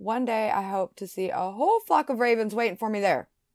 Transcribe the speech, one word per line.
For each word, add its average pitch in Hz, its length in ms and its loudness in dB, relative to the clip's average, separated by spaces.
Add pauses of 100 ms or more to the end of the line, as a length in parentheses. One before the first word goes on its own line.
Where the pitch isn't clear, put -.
One 226 240 -2
day, 220 240 0
I 196 140 0
hope 190 320 -4
to 196 100 -10
see 185 240 -4
a 185 220 -4
whole 330 280 2
flock 302 300 2
of 247 80 -2
ravens 226 380 2
waiting 226 200 0
for 220 140 -4
me 214 100 -2
there. 180 280 2 (280)